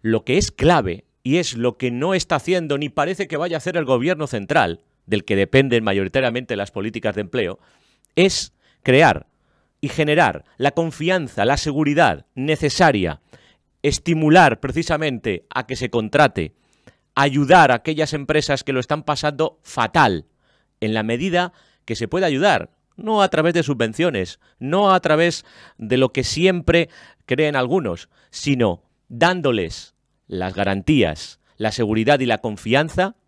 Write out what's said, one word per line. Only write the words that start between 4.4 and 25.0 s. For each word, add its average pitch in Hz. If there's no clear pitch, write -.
del 101
que -
dependen 120
mayoritariamente 113
las 101
políticas 107
de 107
empleo, 95
es -
crear 127
y 143
generar 147
la 139
confianza, 160
la 135
seguridad 143
necesaria, 131
estimular 156
precisamente 139
a 123
que 131
se 123
contrate, 110
ayudar 143
a 120
aquellas 156
empresas 147
que 135
lo 127
están 151
pasando 151
fatal, 131
en 110
la 110
medida 175
que 113
se 113
pueda 185
ayudar, 151
no 214
a 190
través 160
de 170
subvenciones, 120
no 190
a 185